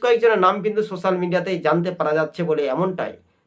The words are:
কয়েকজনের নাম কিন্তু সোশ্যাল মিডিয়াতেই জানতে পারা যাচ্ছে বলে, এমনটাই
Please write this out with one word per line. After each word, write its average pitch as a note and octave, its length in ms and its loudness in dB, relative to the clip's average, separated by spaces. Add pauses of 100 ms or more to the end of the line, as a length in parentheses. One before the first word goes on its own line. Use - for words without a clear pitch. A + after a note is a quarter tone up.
কয়েকজনের A#3 380 4
নাম F#3+ 220 4
কিন্তু G#3 220 -2
সোশ্যাল F#3 340 -2
মিডিয়াতেই F3+ 420 -2
জানতে E3+ 320 0
পারা D3+ 220 -2
যাচ্ছে D#3 300 -2
বলে, D3 240 0
এমনটাই D3+ 460 -4 (340)